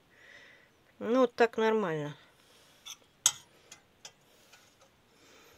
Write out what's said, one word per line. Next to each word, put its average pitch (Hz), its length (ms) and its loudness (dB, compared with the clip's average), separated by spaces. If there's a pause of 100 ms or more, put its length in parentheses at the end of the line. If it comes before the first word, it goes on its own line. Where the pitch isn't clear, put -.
(1000)
ну, 233 220 2
вот 247 140 2
так 226 220 2
нормально. 185 580 0 (3500)